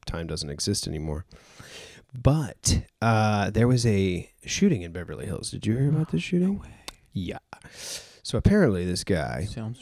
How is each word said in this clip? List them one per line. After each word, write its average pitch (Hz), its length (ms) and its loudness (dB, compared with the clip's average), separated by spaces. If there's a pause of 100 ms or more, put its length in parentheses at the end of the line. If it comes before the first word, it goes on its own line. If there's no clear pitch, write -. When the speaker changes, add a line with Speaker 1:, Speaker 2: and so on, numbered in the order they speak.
Speaker 1:
time 82 220 -8
doesn't 78 240 -6
exist 92 380 -4
anymore. 78 380 -6 (840)
But, 131 720 0 (180)
uh, 107 500 2
there 113 180 4
was 120 180 4
a 95 420 2 (160)
shooting 160 380 2
in 85 80 -10
Beverly 82 360 -8
Hills. - 260 -6
Did - 120 -8
you 107 120 2
hear 135 140 2
about 156 200 0
this 160 140 -2
shooting? 185 300 0
Speaker 2:
No 202 80 -6
way. - 120 -20 (380)
Speaker 1:
Yeah. 87 260 -6 (840)
So - 120 -4
apparently 123 480 6
this 90 200 -2
guy, 71 400 0
Speaker 2:
Sounds 110 380 -8